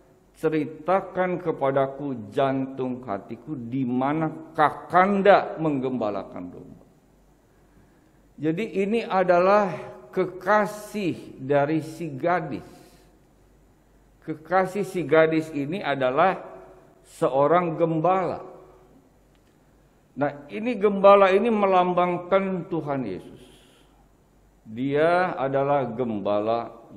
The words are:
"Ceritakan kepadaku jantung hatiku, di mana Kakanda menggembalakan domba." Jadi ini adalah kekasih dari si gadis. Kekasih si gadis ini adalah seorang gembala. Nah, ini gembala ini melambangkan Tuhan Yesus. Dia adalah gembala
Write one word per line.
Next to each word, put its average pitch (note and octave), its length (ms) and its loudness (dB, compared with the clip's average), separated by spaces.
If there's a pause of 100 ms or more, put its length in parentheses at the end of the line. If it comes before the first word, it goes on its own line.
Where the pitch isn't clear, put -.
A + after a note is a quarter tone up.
(380)
"Ceritakan F3+ 1000 -2
kepadaku C3+ 960 -2
jantung C3 720 -2
hatiku, A2+ 480 -10
di B2 320 -4
mana D3 720 -2
Kakanda F#3 1040 4
menggembalakan A#2 880 -4
domba." - 360 -20 (1500)
Jadi F3+ 480 -2
ini A3 160 0
adalah F3+ 720 2 (400)
kekasih F#3 1300 -2
dari C#3+ 400 2
si E3 280 -10
gadis. D3 600 -4 (1600)
Kekasih F#3 600 -2
si F3+ 200 -6
gadis D#3+ 480 4
ini C#3+ 280 -6
adalah C#3 600 2 (640)
seorang D3+ 720 2
gembala. E3 640 0 (1800)
Nah, C#3 320 -6
ini A3 260 -4
gembala G3 560 6
ini G#3+ 220 4
melambangkan F3+ 1120 0
Tuhan C#3+ 400 -4
Yesus. F2 400 -12 (1200)
Dia D3+ 720 0
adalah C3+ 500 0
gembala A2 840 -2 (240)